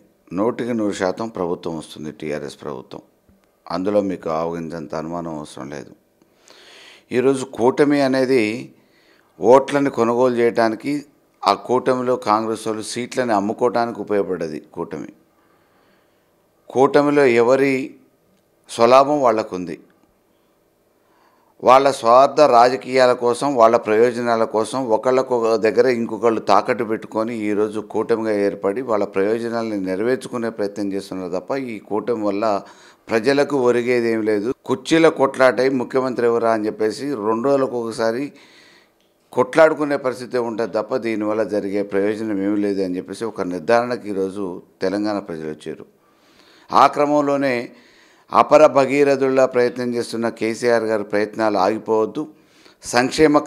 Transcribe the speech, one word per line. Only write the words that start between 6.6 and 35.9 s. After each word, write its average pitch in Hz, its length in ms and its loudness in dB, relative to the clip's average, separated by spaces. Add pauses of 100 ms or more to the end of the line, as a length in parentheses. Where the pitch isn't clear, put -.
ఈరోజు 131 280 0 (120)
కూటమి 139 500 2
అనేది 131 340 2 (1000)
ఓట్లని 135 600 4
కొనుగోలు 120 420 2
చేయడానికి, 117 520 0 (500)
ఆ 101 100 4 (160)
కూటమిలో 127 480 0 (120)
కాంగ్రెస్ 110 400 0
వాళ్ళు 107 220 -6
సీట్లని 120 480 -4
అమ్ముకోవడానికి 117 640 -2
ఉపయోగపడ్డది 87 560 -4 (160)
కూటమి. 80 340 -10 (1600)
కూటమిలో 143 540 4 (180)
ఎవరి 135 340 2 (920)
స్వలాభం 135 580 4
వాళ్ళకుంది, 92 480 -2 (1900)
వాళ్ళ 135 200 8 (120)
స్వార్థ 131 420 4 (160)
రాజకీయాల 127 640 4
కోసం, 120 260 0 (120)
వాళ్ళ 113 160 6 (120)
ప్రయోజనాల 113 560 2 (100)
కోసం 110 260 -2 (160)
ఒకళ్ళకొక 123 680 0
దగ్గర 110 240 4 (120)
ఇంకొకళ్ళు 110 420 -2 (100)
తాకట్టు 110 400 2
పెట్టుకొని 110 420 -4 (140)
ఈరోజు 104 320 -2 (140)
కూటమిగా 110 400 -2 (120)
ఏర్పడి 101 360 -4 (100)
వాళ్ళ 101 140 0 (100)
ప్రయోజనాలని 113 640 -2 (100)
నెరవేర్చుకునే 113 720 -4
ప్రయత్నం 101 340 -6
చేస్తున్నారు 92 440 -8
తప్ప 107 200 -6 (160)
ఈ - 20 -10 (140)
కూటమి 107 400 -4
వల్ల 101 160 -2 (640)
ప్రజలకు 139 480 0 (140)
ఒరిగేది 120 420 0
ఏం 110 160 -2
లేదు. 107 200 -2 (200)
కుర్చీల 160 400 2 (100)
కొట్లాటై 131 480 2 (140)
ముఖ్యమంత్రి 120 500 -2